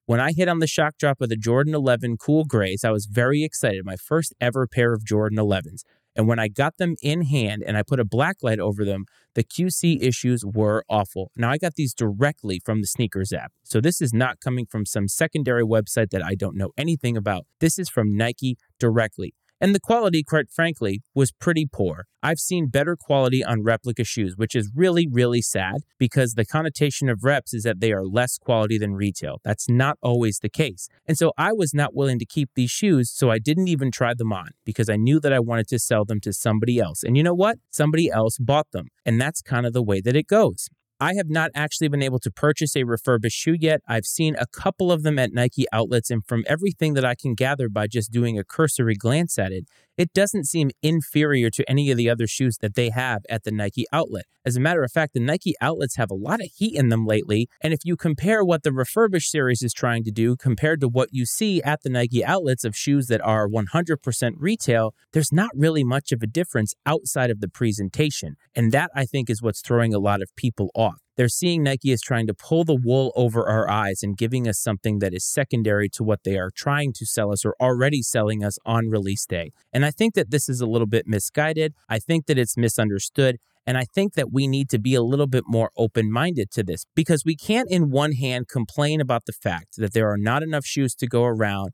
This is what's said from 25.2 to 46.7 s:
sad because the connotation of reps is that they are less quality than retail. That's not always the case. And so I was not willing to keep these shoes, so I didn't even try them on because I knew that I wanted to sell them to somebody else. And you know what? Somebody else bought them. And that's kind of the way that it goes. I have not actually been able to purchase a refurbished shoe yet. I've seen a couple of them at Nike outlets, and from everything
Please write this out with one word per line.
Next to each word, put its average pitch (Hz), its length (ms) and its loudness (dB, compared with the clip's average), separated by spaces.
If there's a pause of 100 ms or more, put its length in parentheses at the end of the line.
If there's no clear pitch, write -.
sad 95 360 -2 (220)
because 123 360 2
the 110 100 2
connotation 151 640 -2
of 110 160 -2
reps 135 300 0
is 107 80 -4
that 104 180 -2
they 113 100 2
are 95 140 0
less 120 320 0
quality 110 400 0
than 104 160 -2
retail. 98 520 -4
That's - 220 -4
not 131 360 2
always 117 380 0
the - 100 -4
case. 135 400 -4 (160)
And 156 100 0
so 165 220 2
I 208 160 0
was 175 180 -2
not 147 220 0
willing 135 240 0
to 113 80 -4
keep 143 280 -4
these 123 160 0
shoes, 151 400 2
so 127 200 2
I 113 80 2
didn't 160 300 0
even 135 220 0
try 120 220 0
them 117 180 -2
on 92 200 -6 (160)
because 110 240 -2
I 104 60 2
knew 131 240 4
that 143 120 2
I 131 80 4
wanted 113 280 -2
to 120 100 -2
sell 107 260 0
them 104 160 -4
to 101 140 -6
somebody 117 440 0
else. 98 240 -2
And 123 140 2
you 151 60 6
know 175 100 4
what? 202 240 2 (140)
Somebody 156 400 2
else 110 280 0
bought 139 340 0
them. 87 160 -8 (180)
And 113 120 2
that's 143 220 -2
kind 123 240 -2
of 117 80 0
the 123 100 2
way 98 200 0
that 123 140 2
it 156 100 2
goes. 202 420 2 (300)
I 175 140 0
have 190 160 -2
not 160 260 0
actually 151 340 0
been 143 140 0
able 131 180 0
to 107 100 -6
purchase 151 440 0
a 131 100 0
refurbished 120 520 0
shoe 165 240 0
yet. 156 260 2
I've 113 200 -2
seen 156 300 0
a 123 100 -4
couple 185 440 -2
of 160 120 2
them 151 160 0
at 127 120 0
Nike 123 400 0
outlets, 113 400 0
and 113 140 -2
from 117 220 -2
everything 160 480 0